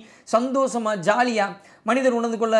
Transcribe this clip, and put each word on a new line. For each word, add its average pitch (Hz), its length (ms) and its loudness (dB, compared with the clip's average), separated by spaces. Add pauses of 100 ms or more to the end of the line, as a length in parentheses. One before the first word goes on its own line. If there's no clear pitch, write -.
(280)
சந்தோஷமா 240 720 0
ஜாலியா 220 440 2 (380)
மனிதர் 247 340 0
உணர்ந்து 233 220 -2
கொள்ள 226 220 2